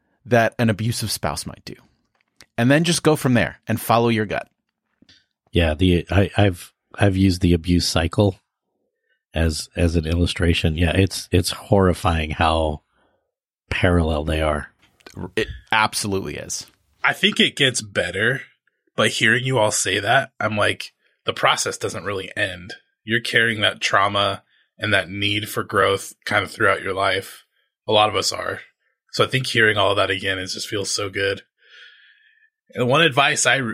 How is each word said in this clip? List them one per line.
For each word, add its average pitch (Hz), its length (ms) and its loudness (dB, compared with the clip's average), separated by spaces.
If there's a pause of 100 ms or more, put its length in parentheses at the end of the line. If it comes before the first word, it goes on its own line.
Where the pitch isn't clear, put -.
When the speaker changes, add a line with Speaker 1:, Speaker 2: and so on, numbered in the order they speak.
(240)
Speaker 1:
that 113 340 2
an 113 120 2
abusive 110 400 -4
spouse - 360 -6
might - 180 -16
do?" - 100 -16 (840)
And 120 140 2
then 156 140 4
just 165 180 0
go 156 140 4
from 131 180 0
there 104 320 0
and 110 140 -2
follow 120 280 2
your 110 180 0
gut. - 220 -6 (1040)
Speaker 2:
Yeah, 82 220 2
the, 87 360 2
I, 92 260 2
I've, 101 360 0 (240)
I've 101 200 2
used 92 240 4
the 87 120 4
abuse 85 340 2
cycle 92 540 0 (920)
as, 80 440 -2
as 85 200 2
an 80 100 2
illustration. 85 680 0
Yeah, 82 200 2
it's, - 340 0
it's 87 220 2
horrifying 87 800 2
how 80 520 0 (880)
parallel 80 540 2
they 78 180 -2
are. 76 300 -2 (640)
Speaker 1:
It 110 100 -2 (240)
absolutely 104 640 -2
is. 80 300 -12 (380)
Speaker 3:
I 139 80 2
think 196 260 -2
it 165 180 0
gets 131 260 0
better, 104 600 -4 (540)
but 113 140 2
hearing 123 340 2
you 131 140 0
all 104 120 4
say 98 300 -2
that, 120 400 0
I'm 107 160 -2
like, 98 360 -2 (320)
the 113 80 -4
process 139 460 0
doesn't 98 260 -8
really 95 320 -6
end. 90 380 -6 (300)
You're 110 160 -2
carrying 117 400 2
that 98 200 0
trauma 101 640 0 (360)
and 104 140 -2
that 95 180 0
need 101 380 -4
for 110 140 -6
growth 98 520 -2 (100)
kind 104 200 -2
of 90 60 -10
throughout 98 320 0
your 92 120 -4
life. 95 500 -4 (420)
A 107 60 -2
lot 107 160 4
of 101 80 -4
us - 160 -2
are. 90 280 -6 (520)
So 117 120 0
I 101 40 0
think 131 180 -2
hearing 107 300 2
all 98 160 2
of 98 60 0
that 95 120 0
again, 95 280 -4
it 92 100 -8
just - 200 -10
feels 98 220 -6
so 104 200 -6
good. 98 320 -4 (1300)
And 120 140 -2
one 143 140 4
advice 143 440 2
I, 127 140 4 (140)